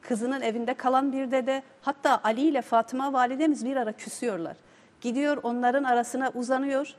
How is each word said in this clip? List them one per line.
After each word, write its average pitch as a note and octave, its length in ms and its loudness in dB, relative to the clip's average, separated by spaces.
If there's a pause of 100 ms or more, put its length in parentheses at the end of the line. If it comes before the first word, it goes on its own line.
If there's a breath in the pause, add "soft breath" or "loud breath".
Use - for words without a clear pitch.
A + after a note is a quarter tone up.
kızının B3 400 -4
evinde A#3 320 -2
kalan C4 400 2
bir C4+ 180 -2
dede. C4 320 0 (180)
Hatta C#4 420 2
Ali A3+ 180 0
ile C#4+ 200 2
Fatıma B3+ 520 0
validemiz B3+ 520 2
bir C4+ 100 -2
ara A3+ 160 -2
küsüyorlar. G3+ 680 -6 (440 soft breath)
Gidiyor C#4 420 0
onların B3 400 2
arasına B3 520 0
uzanıyor C4 640 -2